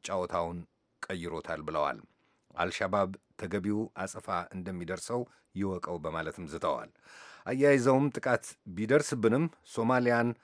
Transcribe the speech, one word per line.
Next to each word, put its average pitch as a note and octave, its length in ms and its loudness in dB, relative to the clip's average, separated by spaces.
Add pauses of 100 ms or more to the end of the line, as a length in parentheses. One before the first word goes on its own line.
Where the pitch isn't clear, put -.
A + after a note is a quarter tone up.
ጨዋታውን F2 560 -2 (420)
ቀይሮታል E2 640 -6
ብለዋል። D2+ 340 -2 (580)
አልሻባብ F#2 540 0 (280)
ተገቢው G2+ 420 -2 (160)
አጸፋ - 320 -8 (240)
እንደሚደርሰው F#2 720 -6 (340)
ይወቀው F#2 440 -4
በማለትም D#2+ 480 -6
ዝተዋል። D2 420 -4 (580)
አያይዘውም C3+ 640 6
ጥቃት - 340 0 (220)
ቢደርስብንም A2+ 760 2 (240)
ሶማሊያን A#2+ 640 2 (140)